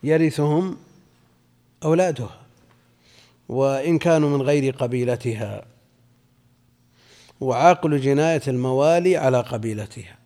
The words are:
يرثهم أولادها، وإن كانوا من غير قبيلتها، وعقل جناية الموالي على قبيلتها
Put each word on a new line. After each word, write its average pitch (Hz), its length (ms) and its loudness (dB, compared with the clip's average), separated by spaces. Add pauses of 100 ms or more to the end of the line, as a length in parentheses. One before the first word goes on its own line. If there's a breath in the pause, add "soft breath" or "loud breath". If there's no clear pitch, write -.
يرثهم 156 720 0 (1040)
أولادها، 156 560 -2 (1080 soft breath)
وإن 135 480 0
كانوا 151 400 2
من 135 40 0
غير 135 340 0
قبيلتها، 120 880 -4 (1800 soft breath)
وعقل 147 580 2
جناية 143 480 0
الموالي 143 720 2
على 131 240 2
قبيلتها 107 840 -8